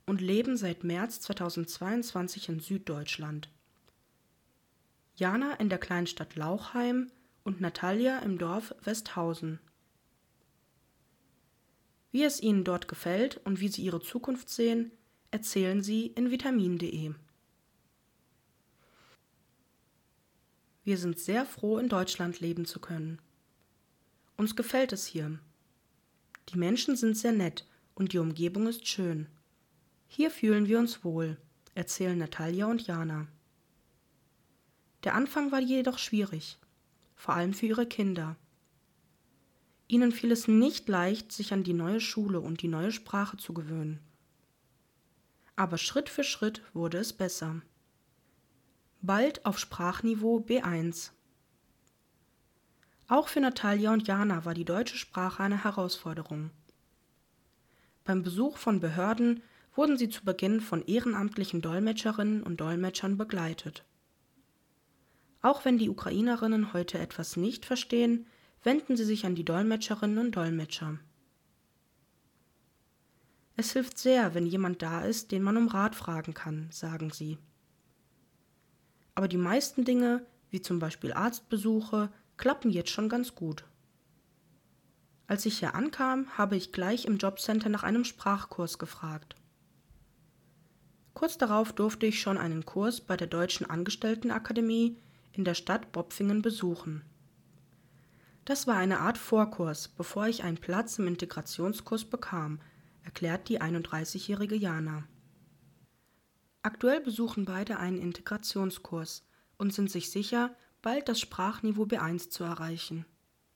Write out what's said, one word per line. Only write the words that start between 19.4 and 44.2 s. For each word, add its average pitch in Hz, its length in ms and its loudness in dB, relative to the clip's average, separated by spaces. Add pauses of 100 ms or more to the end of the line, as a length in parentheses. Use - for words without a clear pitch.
Wir 196 160 2
sind 175 180 0
sehr 226 300 0
froh, 214 320 0
in 247 100 0
Deutschland 185 500 0
leben 170 260 -2
zu - 140 -10
können. 160 400 -8 (1160)
Uns 214 200 0
gefällt 254 380 0
es 190 140 -6
hier. 156 320 -6 (1120)
Die 180 80 -4
Menschen 226 380 2
sind 220 220 2
sehr 233 160 2
nett 180 340 0 (260)
und 190 200 0
die 180 60 2
Umgebung 170 480 0
ist 233 200 -4
schön. 160 400 -2 (800)
Hier 311 240 2
fühlen 208 360 4
wir 220 120 6
uns 233 240 0
wohl, 160 320 -2 (400)
erzählen 180 420 -2
Natalia 170 500 -2
und 226 200 -2
Jana. 160 400 -4 (1800)
Der 196 100 2
Anfang 277 380 2
war 269 80 2
jedoch 254 380 2
schwierig, 196 600 -2 (600)
vor - 160 -2
allem 175 200 2
für 214 120 -2
ihre 226 200 2
Kinder. 180 520 -2 (1500)
Ihnen 240 240 6
fiel 233 180 2
es 226 160 4
nicht 220 400 6
leicht, 196 460 0
sich - 180 -6
an 196 140 2
die 180 80 0
neue 170 260 0
Schule 208 400 -2
und 165 220 -4
die 175 80 -2
neue 170 240 0
Sprache 202 420 -4
zu - 180 -10
gewöhnen. 156 460 -6 (1600)